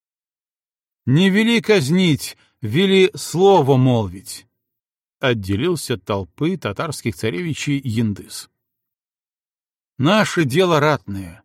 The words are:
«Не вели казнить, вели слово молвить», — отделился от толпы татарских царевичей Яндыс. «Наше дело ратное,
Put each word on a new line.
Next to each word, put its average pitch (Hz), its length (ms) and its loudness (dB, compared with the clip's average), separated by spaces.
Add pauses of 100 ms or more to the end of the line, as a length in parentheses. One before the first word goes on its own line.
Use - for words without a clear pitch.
(1080)
«Не 170 240 4
вели 220 300 2
казнить, 175 760 0 (240)
вели 185 540 2
слово 156 600 4
молвить», — 117 720 -2 (760)
отделился 120 720 -2
от 98 100 -12
толпы 113 540 -4
татарских 123 560 -6
царевичей 143 680 -4
Яндыс. 110 680 -4 (1500)
«Наше 175 460 2
дело 160 360 2
ратное, 98 640 -4